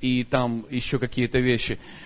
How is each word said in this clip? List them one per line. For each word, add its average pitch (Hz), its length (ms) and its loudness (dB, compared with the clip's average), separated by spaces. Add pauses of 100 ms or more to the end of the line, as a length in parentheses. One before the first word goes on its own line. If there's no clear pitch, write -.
и 127 220 2
там 120 460 0
еще 127 300 0
какие-то 123 400 0
вещи. 120 400 2 (260)